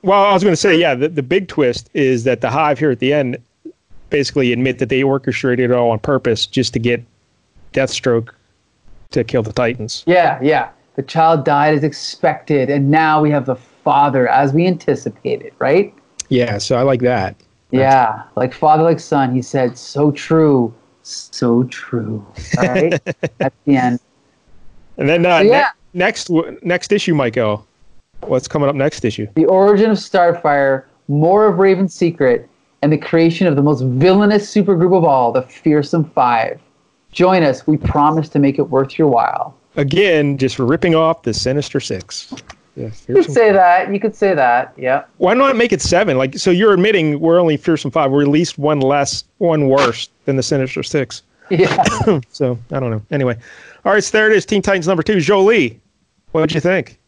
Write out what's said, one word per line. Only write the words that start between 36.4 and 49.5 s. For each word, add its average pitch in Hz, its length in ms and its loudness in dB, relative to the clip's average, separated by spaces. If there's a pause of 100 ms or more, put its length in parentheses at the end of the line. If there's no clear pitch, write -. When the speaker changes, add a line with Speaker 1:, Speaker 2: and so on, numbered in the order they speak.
Speaker 2:
Join 185 320 2
us. 135 240 -2
We 151 80 2
promise 151 540 0
to 151 100 -2
make 139 180 2
it 143 60 0
worth 131 340 -2
your 160 100 2
while. - 460 -2 (220)
Speaker 1:
Again, 147 600 0
just 131 200 -2
ripping 160 380 0
off 160 260 0
the 113 120 -4
Sinister 139 440 -4
Six. - 540 -10 (440)
Yeah, 123 80 -12
Speaker 2:
You 110 60 -12
could - 60 -18 (280)
Speaker 1:
Fearsome 139 100 -8
Speaker 2:
say 233 140 2
Speaker 1:
Five. 190 60 2
Speaker 2:
that. 185 400 2
You 196 60 -4
could 214 140 -4
say 196 200 -2
that. 127 420 0
Yeah. 131 280 -4 (120)
Speaker 1:
Why 185 180 0
not 269 220 2
make 233 160 0
it 156 80 -2
seven? 175 380 0
Like, 135 200 -2
so 196 120 0
you're 196 240 4
admitting 175 460 0
we're 165 200 4
only 160 160 2
Fearsome 151 340 -2
Five. 139 200 0
We're 143 120 2
at 143 60 2
least 151 300 0
one 147 220 0
less, 139 440 0 (140)
one 156 300 0